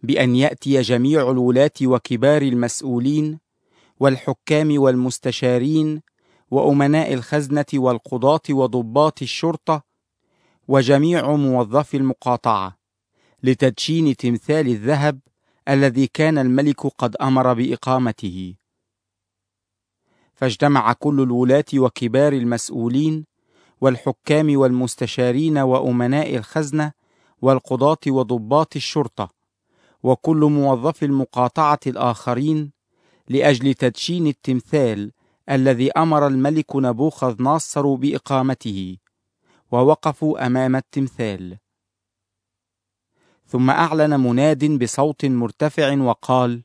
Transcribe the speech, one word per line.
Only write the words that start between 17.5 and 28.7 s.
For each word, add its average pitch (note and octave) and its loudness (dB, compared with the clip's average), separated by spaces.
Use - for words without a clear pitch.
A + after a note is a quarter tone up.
بإقامته. A2+ -4
فاجتمع B2+ 0
كل C#3+ 0
الولاة B2+ 2
وكبار C3 0
المسؤولين B2+ -2
والحكام C#3 0
والمستشارين B2+ 0
وأمناء C3 0
الخزنة D3+ -4
والقضاة C3+ 2
وضباط B2+ -2